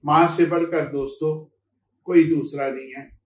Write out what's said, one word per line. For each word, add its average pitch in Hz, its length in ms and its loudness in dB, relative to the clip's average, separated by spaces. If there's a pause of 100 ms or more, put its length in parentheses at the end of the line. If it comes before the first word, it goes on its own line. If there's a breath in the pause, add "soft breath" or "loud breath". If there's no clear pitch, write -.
माँ 160 220 4
से 170 180 2
बढ़कर 165 460 -2
दोस्तों 143 420 -4 (720)
कोई 175 180 6
दूसरा 143 460 -2
नहीं 131 240 -12
है। - 320 -18